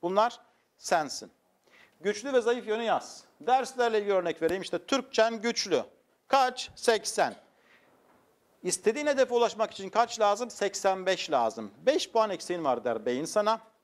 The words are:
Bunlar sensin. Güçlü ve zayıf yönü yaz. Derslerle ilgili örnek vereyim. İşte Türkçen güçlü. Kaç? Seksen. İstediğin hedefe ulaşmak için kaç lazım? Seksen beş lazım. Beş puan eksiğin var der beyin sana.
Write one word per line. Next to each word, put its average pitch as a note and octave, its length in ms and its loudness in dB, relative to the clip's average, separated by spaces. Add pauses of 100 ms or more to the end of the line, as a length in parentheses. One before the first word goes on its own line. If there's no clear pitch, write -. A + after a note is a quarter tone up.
Bunlar G3+ 380 2 (380)
sensin. D3 520 -2 (680)
Güçlü G#3 320 -4
ve B3 80 6
zayıf A#3 280 -2
yönü A3 140 -2
yaz. G3+ 420 -2 (160)
Derslerle A#3 580 2
ilgili G3+ 160 0
örnek E3+ 280 0
vereyim. F3 200 0
İşte F3 240 -6
Türkçen A3+ 540 0
güçlü. G3+ 420 0 (460)
Kaç? B3+ 480 2
Seksen. G3+ 580 0 (1300)
İstediğin A3+ 440 -2
hedefe C4 280 2
ulaşmak A3 360 0
için F#3+ 180 -12
kaç A3+ 320 0
lazım? G#3 300 0
Seksen F#3+ 560 -2
beş F#3 240 -2
lazım. A2+ 400 0 (160)
Beş - 240 0
puan A3 200 2
eksiğin F3 340 -6
var C3+ 200 0
der A2 220 -2
beyin B2+ 180 -2
sana. G#3+ 360 0 (240)